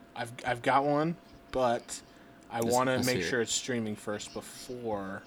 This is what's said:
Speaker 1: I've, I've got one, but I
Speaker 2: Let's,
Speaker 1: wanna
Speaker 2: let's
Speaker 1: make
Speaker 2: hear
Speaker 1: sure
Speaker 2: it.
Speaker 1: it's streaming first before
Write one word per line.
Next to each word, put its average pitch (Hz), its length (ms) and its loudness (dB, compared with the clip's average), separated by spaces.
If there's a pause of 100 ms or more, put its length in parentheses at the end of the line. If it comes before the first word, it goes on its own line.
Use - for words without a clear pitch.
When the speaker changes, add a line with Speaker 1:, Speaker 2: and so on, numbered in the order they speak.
(160)
Speaker 1:
I've, 120 160 -8 (140)
I've 120 160 -2
got 135 240 4
one, 151 300 2 (360)
but 123 500 0 (500)
I 117 100 -4
Speaker 2:
Let's, 117 120 2
Speaker 1:
wanna 127 240 4
Speaker 2:
let's 127 100 2
Speaker 1:
make 123 100 4
Speaker 2:
hear 87 100 0
Speaker 1:
sure 123 120 2
Speaker 2:
it. 117 40 4
Speaker 1:
it's 110 100 -2
streaming 113 420 -2
first - 380 -8
before 101 920 -6